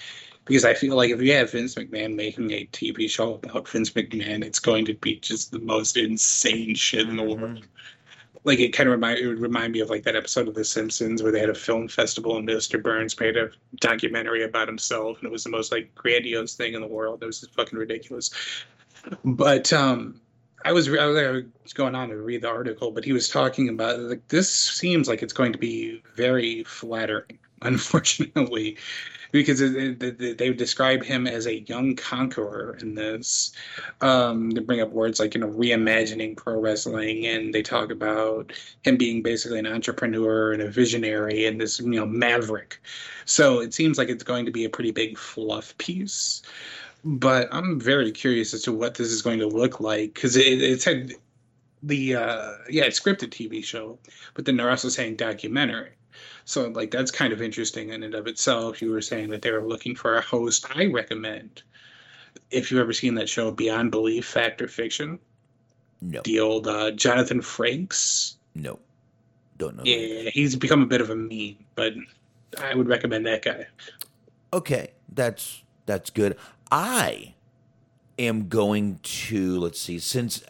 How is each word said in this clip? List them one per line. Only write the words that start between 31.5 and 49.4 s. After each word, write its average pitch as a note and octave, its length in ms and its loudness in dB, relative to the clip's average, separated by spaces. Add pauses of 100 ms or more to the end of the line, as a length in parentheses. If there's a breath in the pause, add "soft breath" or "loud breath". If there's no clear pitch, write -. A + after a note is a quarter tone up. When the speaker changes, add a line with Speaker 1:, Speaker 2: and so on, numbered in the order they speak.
Speaker 1:
young B2+ 360 -2
conqueror A2+ 840 -4
in G#2+ 140 -8
this. A2 560 -4 (500 loud breath)
Um, A#2+ 480 4
they A2+ 100 0
bring A2+ 220 2
up A2 80 0
words A2 300 0
like, G#2+ 160 0
you A#2 60 0
know, G#2+ 80 -2
reimagining A2 840 2
pro A2+ 240 -4
wrestling, A2 680 -2
and A2 260 -2
they A2 80 2
talk A2 300 0
about A2 600 -2 (300 loud breath)
him C3 160 6
being A#2 240 2
basically A#2 380 -2
an G#2+ 80 -2
entrepreneur A2 840 0
and G#2+ 120 0
a G#2 40 -2
visionary A2 800 2
and A2 160 0
this, G#2+ 180 -2
you A#2+ 120 0
know, G#2+ 160 0
maverick. A2+ 720 0 (440 loud breath)
So C3 360 6
it A#2 140 -6
seems D#3 240 4
like B2 100 2
it's A#2 140 -4
going B2 240 -2
to A2+ 40 -4
be A2+ 140 -2
a A2 40 -2
pretty A#2 200 -2
big A2 260 -2
fluff G#2+ 640 -8
piece. - 640 -4 (640 loud breath)
But C3 460 4
I'm E3+ 280 -2
very A#2+ 320 4
curious A#2 440 0
as G#2+ 80 -8
to B2 100 0
what A#2+ 220 -2
this A#2 160 -2
is A2 100 -2
going A#2 180 0
to G#2+ 80 2